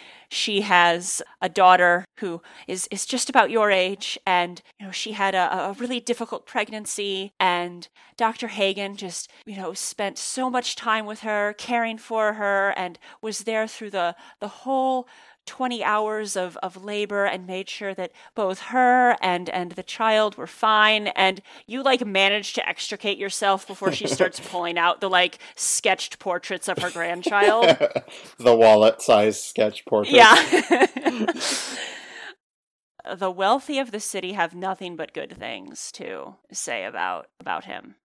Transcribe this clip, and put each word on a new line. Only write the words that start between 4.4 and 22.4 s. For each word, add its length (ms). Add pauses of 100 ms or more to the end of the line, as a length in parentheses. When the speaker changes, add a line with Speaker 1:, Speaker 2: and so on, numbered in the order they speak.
Speaker 1:
you 60
know, 80
she 200
had 220
a, 160 (200)
a 80
really 220
difficult 440
pregnancy, 960
and 480 (300)
Doctor 300
Hagen 480
just, 340 (160)
you 100
know, 160
spent 460
so 320
much 260
time 300
with 140
her, 360
caring 400
for 380
her, 420
and 220 (240)
was 220
there 220
through 240
the, 240 (260)
the 80
whole 600 (380)
twenty 360
hours 540
of, 260
of 220
labor 400
and 220
made 240
sure 240
that 180 (220)
both 240
her 640
and, 260
and 240
the 100
child 540
were 100
fine, 640
and 320 (260)
you, 160
like, 220
managed 500